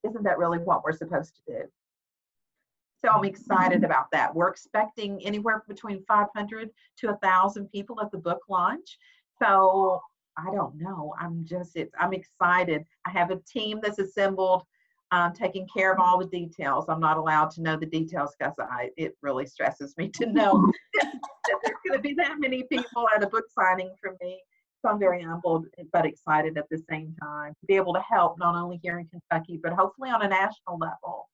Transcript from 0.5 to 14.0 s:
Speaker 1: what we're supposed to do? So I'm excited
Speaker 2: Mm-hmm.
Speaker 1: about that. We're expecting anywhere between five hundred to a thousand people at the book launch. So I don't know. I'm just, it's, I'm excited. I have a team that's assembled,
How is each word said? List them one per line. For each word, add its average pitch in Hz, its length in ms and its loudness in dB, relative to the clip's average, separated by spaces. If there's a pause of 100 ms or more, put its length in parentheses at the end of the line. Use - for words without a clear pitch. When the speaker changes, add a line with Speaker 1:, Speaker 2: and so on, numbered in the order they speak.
Speaker 1:
what 170 260 0
we're 156 80 -2
supposed 160 440 -6
to - 160 -14
do? 113 100 -8 (1400)
So 226 60 4
I'm 214 140 6
excited 185 540 2
Speaker 2:
Mm-hmm. - 60 4
Speaker 1:
about 147 280 0
that. 151 220 0
We're 175 140 2
expecting 208 760 -4
anywhere 208 420 -2
between 202 400 -10
five 208 300 4
hundred 220 340 -8 (280)
to 240 120 -2
a 233 60 -2
thousand 196 560 2
people 208 280 -10
at 208 120 -6
the 196 60 -10
book 170 300 -4
launch. 196 500 -2 (440)
So 190 580 6 (380)
I 160 160 -10
don't 147 220 -4
know. 165 420 -8
I'm 170 260 -6
just, 175 320 -10
it's, 156 220 -8
I'm 175 140 0
excited. 175 720 0 (220)
I - 40 -6
have 175 200 0
a 185 160 -2
team 214 360 -6
that's 208 160 -2
assembled, 190 640 2 (480)